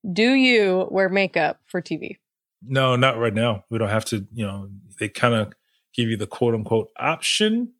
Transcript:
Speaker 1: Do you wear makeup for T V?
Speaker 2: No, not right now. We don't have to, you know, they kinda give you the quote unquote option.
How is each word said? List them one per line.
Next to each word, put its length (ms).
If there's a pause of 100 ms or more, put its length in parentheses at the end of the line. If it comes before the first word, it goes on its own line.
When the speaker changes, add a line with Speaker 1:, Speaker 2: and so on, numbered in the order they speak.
(120)
Speaker 1:
Do 220
you 580
wear 160
makeup 580
for 140
T 160
V? 240 (460)
Speaker 2:
No, 300
not 220
right 160
now. 360
We 80
don't 120
have 160
to, 260
you 140
know, 240 (300)
they 100
kinda 420 (420)
give 160
you 60
the 120
quote 260
unquote 440
option. 840